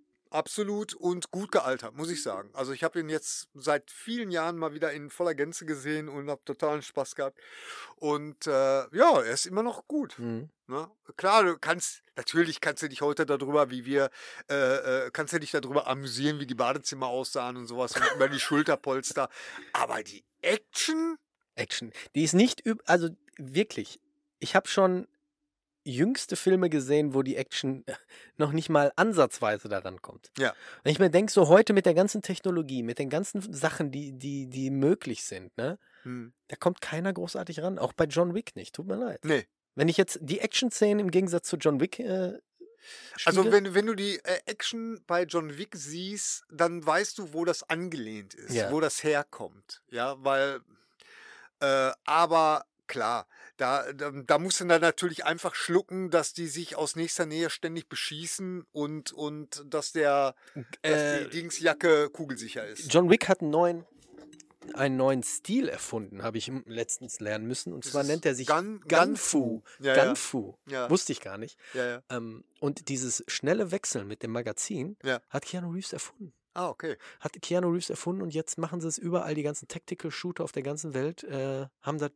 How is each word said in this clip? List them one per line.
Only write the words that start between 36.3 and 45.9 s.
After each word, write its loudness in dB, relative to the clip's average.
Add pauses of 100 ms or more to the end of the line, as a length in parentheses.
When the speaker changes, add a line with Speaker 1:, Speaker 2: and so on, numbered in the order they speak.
Speaker 2:
da -12
kommt -2
keiner -4
großartig -8
ran. -4
Auch -2
bei 2
John 2
Wick -8
nicht, -14
tut -12
mir -4
leid. -6
Speaker 1:
Nee. 2 (260)
Speaker 2:
Wenn 4
ich 2
jetzt 2
die -4
Action-Szenen 2
im 0
Gegensatz 2
zu -2
John 2
Wick, -2
äh, -4 (840)
Speaker 1:
Also 6
Speaker 2:
spiele 6
Speaker 1:
wenn, 6
wenn 4
du 0
die, -2
äh, 0
Action -8
bei 2
John -4
Wick -12
siehst, -8